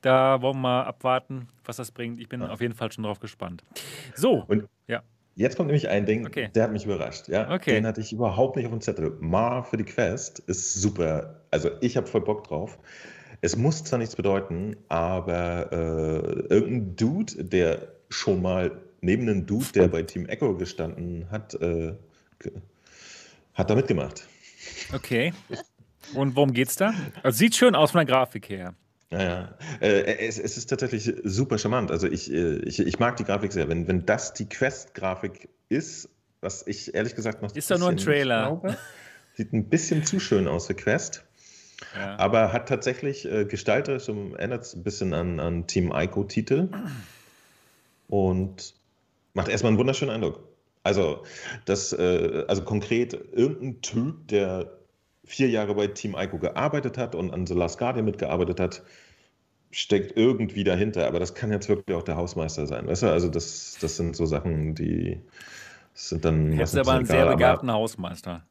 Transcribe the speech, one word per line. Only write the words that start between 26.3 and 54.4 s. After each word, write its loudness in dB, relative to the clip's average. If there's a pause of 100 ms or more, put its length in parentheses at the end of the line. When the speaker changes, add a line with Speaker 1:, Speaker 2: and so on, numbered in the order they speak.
Speaker 1:
worum 6
geht's 2
da? 2 (300)
Also 4
sieht 6
schön 6
aus 6
von 6
der 6
Grafik 2
her. -8 (360)
Speaker 2:
Ja, 0
ja. -2 (260)
Äh, 4 (100)
es, -6
es -6
ist -8
tatsächlich -2 (120)
super 0
charmant. 0
Also 0
ich, -4
äh, 2
ich, -4
ich 0
mag 2
die -4
Grafik -2
sehr. 0
Wenn, -2
wenn 2
das 0
die -8
Quest-Grafik -6 (200)
ist, -4 (320)
was -8
ich -8
ehrlich -2
gesagt -6
noch -8
Speaker 1:
Ist -6
doch 4
nur 2
ein 2
Speaker 2:
bisschen 0
nicht 4
Speaker 1:
Trailer. 2
Speaker 2:
glaube. -4 (580)
Sieht -6
ein 0
bisschen 2
zu 0
schön 2
aus -2
für -4
Quest. -2 (720)
Speaker 1:
Ja. -8
Speaker 2:
Aber 4
hat -2
tatsächlich, -2
äh, 2
gestalterisch, 0
ähm, -6
erinnert's -6
ein -10
bisschen -2
an, -2
an -2
Team 2
Ico-Titel. 0 (1400)
Und 0 (600)
macht 0
erstmal 2
einen 6
wunderschönen 2
Eindruck. -4 (420)
Also, 2 (420)
das, 0
äh, 2
also 2
konkret 0 (200)
irgendein 0
Typ, -4
der 0 (500)